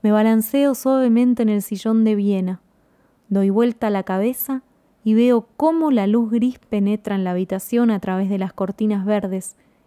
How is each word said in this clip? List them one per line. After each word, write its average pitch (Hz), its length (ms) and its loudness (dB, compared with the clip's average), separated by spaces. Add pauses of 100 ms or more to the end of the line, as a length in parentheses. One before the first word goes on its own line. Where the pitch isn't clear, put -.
Me 208 120 2
balanceo 226 600 2
suavemente 247 680 2
en 220 60 2
el 208 120 0
sillón 220 440 0
de 214 100 2
Viena. 190 460 -2 (680)
Doy 196 220 2
vuelta 226 400 0
la 196 140 -2
cabeza 240 580 -4 (420)
y 220 100 2
veo 233 340 4 (100)
cómo 320 340 0
la 208 160 2
luz 220 240 0
gris 240 260 -2
penetra 208 580 -4
en 190 100 -2
la 180 60 -4
habitación 196 600 -2
a 202 80 0
través 190 300 -4
de 202 80 -2
las 190 160 -6
cortinas 202 500 -2
verdes, 190 540 -4 (300)